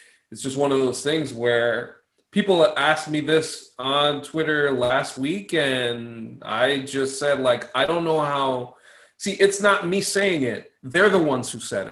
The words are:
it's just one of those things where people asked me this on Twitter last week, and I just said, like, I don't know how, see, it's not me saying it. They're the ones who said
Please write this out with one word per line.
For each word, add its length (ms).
it's 100
just 160
one 140
of 80
those 240
things 300
where 640
people 340
asked 320
me 100
this 580
on 460
Twitter 480
last 460
week, 360
and 920
I 360
just 400
said, 220
like, 340
I 100
don't 200
know 160
how, 540
see, 160
it's 280
not 260
me 140
saying 420
it. 280
They're 280
the 100
ones 320
who 80
said 320